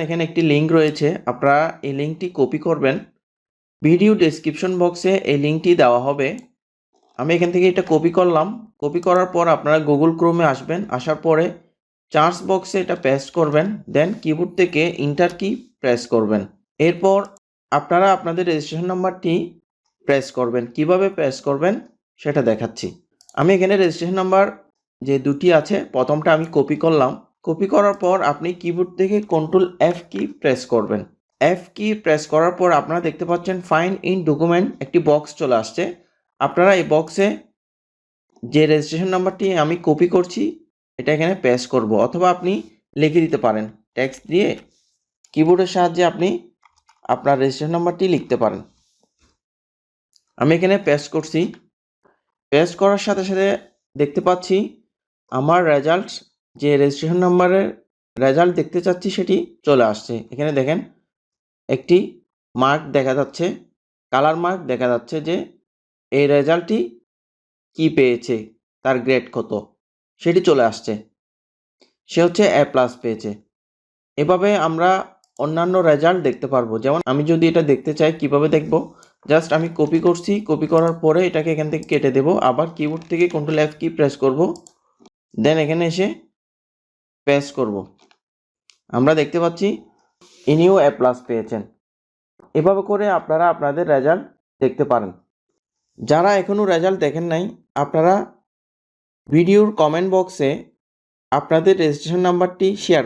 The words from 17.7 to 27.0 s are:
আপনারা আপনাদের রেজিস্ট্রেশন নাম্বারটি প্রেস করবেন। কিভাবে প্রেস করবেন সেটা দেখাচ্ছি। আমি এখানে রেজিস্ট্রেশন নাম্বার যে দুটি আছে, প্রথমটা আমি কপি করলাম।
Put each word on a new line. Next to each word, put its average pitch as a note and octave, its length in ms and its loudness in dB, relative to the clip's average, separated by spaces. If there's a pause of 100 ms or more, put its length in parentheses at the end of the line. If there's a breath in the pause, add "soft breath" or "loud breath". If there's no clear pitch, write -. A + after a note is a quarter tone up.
আপনারা E3+ 340 2 (100)
আপনাদের F3 300 -4
রেজিস্ট্রেশন D#3+ 460 -4
নাম্বারটি F3+ 400 -4 (720)
প্রেস C#3 200 2 (120)
করবেন। A#2+ 260 -2 (100)
কিভাবে F3+ 320 0 (100)
প্রেস C#3 220 -2 (100)
করবেন D3+ 260 0 (460)
সেটা C#3+ 300 -2
দেখাচ্ছি। A2+ 360 -6 (540)
আমি E3 160 4
এখানে F#3 200 2
রেজিস্ট্রেশন F3+ 460 -2
নাম্বার F#3 220 4 (580)
যে C#3 120 -2 (120)
দুটি C#3+ 220 0 (100)
আছে, E3+ 180 0 (180)
প্রথমটা D3 420 0
আমি D#3+ 100 -4 (100)
কপি D3 280 0
করলাম। C#3+ 280 2 (340)